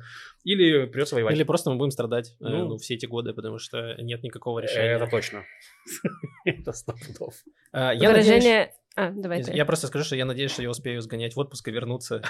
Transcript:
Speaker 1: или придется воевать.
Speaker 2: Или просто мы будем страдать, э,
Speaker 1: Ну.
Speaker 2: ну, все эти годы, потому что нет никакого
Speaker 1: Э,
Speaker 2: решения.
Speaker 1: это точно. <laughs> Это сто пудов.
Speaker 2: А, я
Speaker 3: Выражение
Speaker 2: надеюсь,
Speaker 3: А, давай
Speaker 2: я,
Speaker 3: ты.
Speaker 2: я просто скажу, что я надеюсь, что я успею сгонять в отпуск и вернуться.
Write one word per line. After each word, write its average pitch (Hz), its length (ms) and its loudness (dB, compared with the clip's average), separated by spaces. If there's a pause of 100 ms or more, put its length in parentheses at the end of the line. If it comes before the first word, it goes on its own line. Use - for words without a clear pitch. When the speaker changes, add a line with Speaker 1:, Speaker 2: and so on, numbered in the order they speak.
(420)
Speaker 1:
или 165 440 4
придется 127 280 -2
воевать. 113 200 2
Speaker 2:
Или 156 100 2
просто 170 260 2
мы 127 60 0
будем 139 140 0
страдать, 120 380 -2 (120)
э, - 80 -16
Speaker 1:
Ну. 113 200 -2
Speaker 2:
ну, 110 100 -6
все - 160 -6
эти 117 100 -8
годы, 117 300 -6
потому 110 240 -10
что 117 400 -8
нет 117 240 -8
никакого 117 380 -6
Speaker 1:
Э, - 20 -8
Speaker 2:
решения. 113 340 2
Speaker 1:
это 117 100 0
точно. 107 360 -2 (420)
<laughs> - 640 -10
Это - 260 -12
сто - 220 -14 (120)
пудов. - 280 -14 (380)
Speaker 2:
А, 127 200 -2
я 131 160 4
Speaker 3:
Выражение 220 500 8
Speaker 2:
надеюсь, - 160 0 (240)
Speaker 3:
А, 190 120 0
давай 190 300 -4
Speaker 2:
я, 123 40 -4
Speaker 3:
ты. - 80 -6
Speaker 2:
я 147 140 2
просто 160 220 0
скажу, 143 160 -2
что 139 120 -2
я 131 80 0
надеюсь, 131 280 -2
что 127 100 -6
я 120 80 -4
успею 120 320 -6
сгонять 113 340 -6
в - 20 -6
отпуск 131 300 -6
и - 20 -6
вернуться. 117 600 -4